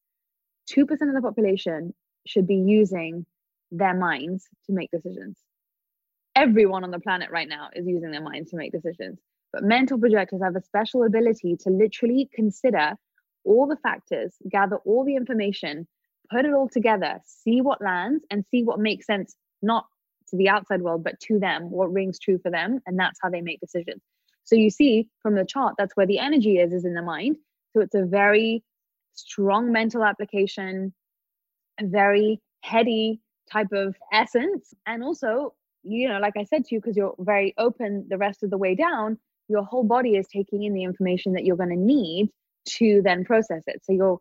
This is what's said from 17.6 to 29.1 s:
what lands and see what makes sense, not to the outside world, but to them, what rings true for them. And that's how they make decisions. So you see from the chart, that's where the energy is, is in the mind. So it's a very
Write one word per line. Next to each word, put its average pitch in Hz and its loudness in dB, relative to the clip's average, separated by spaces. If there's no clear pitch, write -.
what 262 0
lands 202 -2
and 208 -2
see 247 2
what 220 -2
makes 214 -2
sense, 196 -4
not 226 0
to 190 -6
the 190 4
outside 196 0
world, 165 -2
but - -8
to 214 0
them, 175 -2
what 180 0
rings 190 -2
true 185 0
for 180 -4
them. 185 -2
And 185 -4
that's - -2
how 185 -2
they 175 -6
make 165 -10
decisions. 175 -10
So - 4
you 214 6
see 226 4
from 208 0
the 190 2
chart, 233 -2
that's 196 -2
where 196 4
the 196 0
energy 226 2
is, 175 2
is 180 -4
in 175 -2
the 170 -6
mind. 175 -4
So 220 4
it's 190 -2
a 196 2
very 208 2